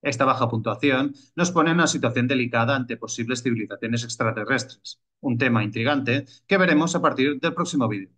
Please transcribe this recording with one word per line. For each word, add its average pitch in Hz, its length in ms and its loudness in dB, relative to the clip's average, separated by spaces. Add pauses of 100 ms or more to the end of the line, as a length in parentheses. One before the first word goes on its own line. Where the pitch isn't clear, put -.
Esta 135 220 -2
baja 127 240 2
puntuación 131 640 0 (220)
nos 175 160 0
pone 165 200 4
en 165 40 4
una 165 120 4
situación 123 400 0
delicada 123 480 2
ante 123 200 -4
posibles 120 480 -6
civilizaciones 113 600 -2
extraterrestres, 113 960 -4 (180)
un 123 180 -2
tema 120 260 2
intrigante 131 640 -2 (220)
que 196 100 2
veremos 175 380 4
a 180 60 0
partir 139 380 2
del 165 140 -2
próximo 151 360 -2
vídeo. 98 280 -6